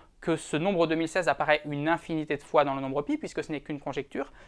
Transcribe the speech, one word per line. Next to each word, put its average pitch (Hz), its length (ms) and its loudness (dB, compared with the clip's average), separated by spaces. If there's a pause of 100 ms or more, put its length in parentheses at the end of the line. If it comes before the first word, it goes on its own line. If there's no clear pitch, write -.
(200)
que 165 160 0
ce - 200 -4
nombre 170 300 2
deux 160 80 0
mille 160 140 0
seize 160 200 0
apparaît 151 360 4
une 147 240 -2
infinité 160 480 0
de - 60 -16
fois 151 220 4
dans 139 100 0
le 135 60 -4
nombre 135 220 -2
pi, 302 160 -2
puisque 160 240 -6
ce - 80 -12
n'est 143 100 -4
qu'une 147 200 -8
conjecture, 143 520 -6 (160)